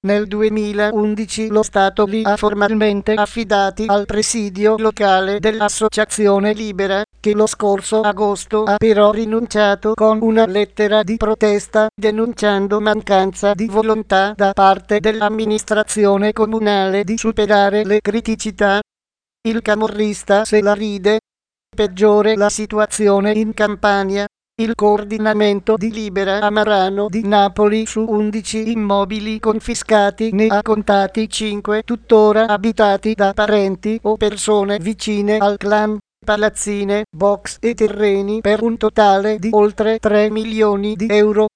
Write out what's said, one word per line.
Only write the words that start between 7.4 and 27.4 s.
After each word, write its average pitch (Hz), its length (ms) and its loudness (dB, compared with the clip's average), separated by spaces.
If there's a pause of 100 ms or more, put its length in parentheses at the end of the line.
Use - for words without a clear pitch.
scorso 208 560 -2
agosto 208 600 -2
ha 202 120 2
però 208 360 4
rinunciato 214 840 0
con 220 260 2
una 226 240 4
lettera 208 580 0
di 214 140 -4
protesta, 214 720 0 (120)
denunciando 208 840 0
mancanza 202 720 0
di 196 100 -4
volontà 214 720 0
da 196 160 2
parte 196 480 2
dell'amministrazione 214 1300 0
comunale 208 680 0
di 208 140 -4
superare 208 680 2
le 214 160 2
criticità. 208 760 0 (680)
Il 226 140 -2
camorrista 208 840 0
se 214 160 2
la 202 140 2
ride. 208 460 -2 (540)
Peggiore 208 640 2
la 202 140 2
situazione 208 840 0
in 214 220 -2
Campania. 202 720 -2 (300)
Il 226 200 -2
coordinamento 208 1000 0
di 196 160 -2
Libera 202 480 -4
a 208 100 0
Marano 208 600 0
di 202 180 -6
Napoli 208 600 2